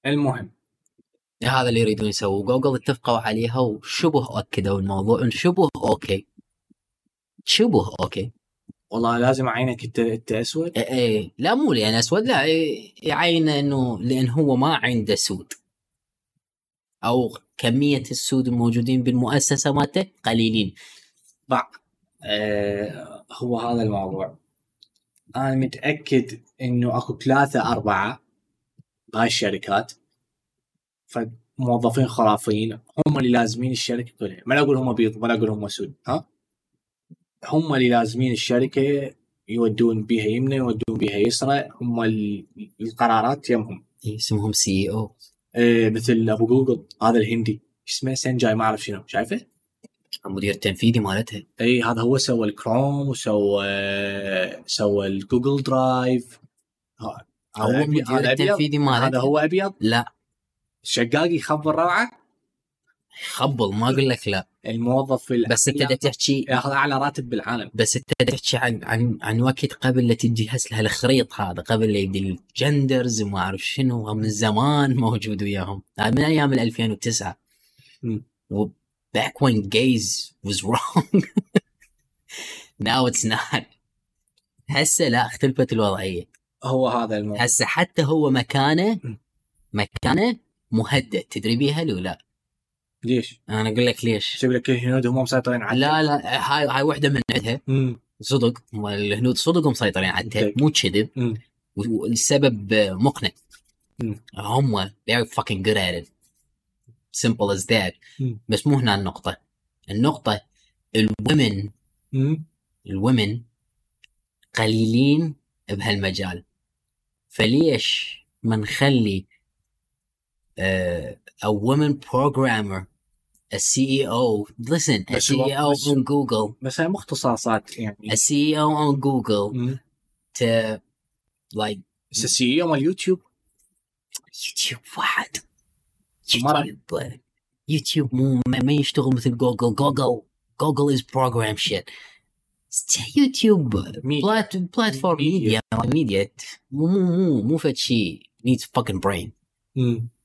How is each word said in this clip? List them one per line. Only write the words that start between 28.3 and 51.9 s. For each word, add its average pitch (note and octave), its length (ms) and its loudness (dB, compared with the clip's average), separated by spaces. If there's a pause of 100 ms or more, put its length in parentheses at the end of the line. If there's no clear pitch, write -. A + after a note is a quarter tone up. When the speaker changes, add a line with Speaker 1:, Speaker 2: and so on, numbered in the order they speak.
Speaker 1:
بهاي A2+ 140 2
الشركات. G2+ 680 -2 (1120)
فموظفين A#2+ 1040 0
خرافيين A2 680 2 (300)
هم D3 100 2
اللي B2+ 120 2
لازمين A#2+ 420 2
الشركة A#2+ 460 -6
كلها. F#2 280 -8
ما B2+ 80 2
لا D3 60 6
أقول C#3 160 4
هم B2+ 160 0
بيض، A2 260 0
ما A2+ 80 -4
لا A#2 80 2
أقول A2 160 0
هم G#2 180 -6
سود. - 260 -10 (120)
ها؟ C#3 200 -4 (1160)
هم D#3 300 0
اللي B2+ 140 4
لازمين A#2+ 440 2
الشركة، C3 840 0 (340)
يودون A2+ 540 0
بيها G#2+ 220 0
يمنى، C3 320 0
يودون A2+ 420 -2
بيها G2+ 180 -2
يسرى. C3 520 0 (120)
هم A#2 220 -2
ال-، G#2 440 -2 (340)
القرارات A#2 680 0
يمهم. A2+ 340 -2 (220)
Speaker 2:
إيه، G#2+ 100 -6
اسمهم G#2+ 360 -2
سي - 180 0
إي F#2+ 200 0
أو. G#2+ 260 -6 (400)
Speaker 1:
إيه، A#2 340 4
مثل A2+ 380 0
أبو A2+ 180 2
جوجل، B2+ 380 2 (180)
هذا A#2 160 4
الهندي. A2 420 0 (240)
شو - 120 -8
اسمه؟ C3 180 -4
سنجاي، B2 400 0
ما A2 100 0
أعرف G#2+ 200 -2
شنو. G2 220 -8
شايفه؟ A2+ 340 -4 (840)
Speaker 2:
المدير G2 280 -2
التنفيذي A2+ 460 0
مالتها. G2+ 420 -4 (180)
Speaker 1:
إيه، A#2+ 300 2